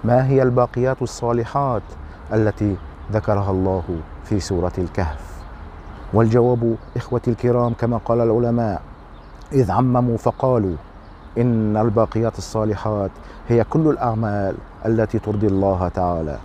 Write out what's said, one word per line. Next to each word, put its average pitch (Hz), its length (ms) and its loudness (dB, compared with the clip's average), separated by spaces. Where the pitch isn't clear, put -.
ما 123 240 4
هي 135 160 6
الباقيات 123 580 2
الصالحات 120 800 -2
التي 107 420 2
ذكرها 101 400 0
الله 92 320 0
في 104 160 -2
سورة 90 380 -2
الكهف؟ 87 440 -4
والجواب: 117 640 4
إخوتي 123 360 -2
الكرام 120 420 0
كما 117 240 0
قال 117 240 0
العلماء، 117 600 2
إذ 127 180 4
عمموا 123 460 2
فقالوا: 117 580 2
إن 113 400 2
الباقيات 110 600 2
الصالحات 107 760 -2
هي 117 160 4
كل 156 240 2
الأعمال 110 680 0
التي 110 340 2
ترضي 104 280 0
الله 98 400 2
تعالى 85 580 -2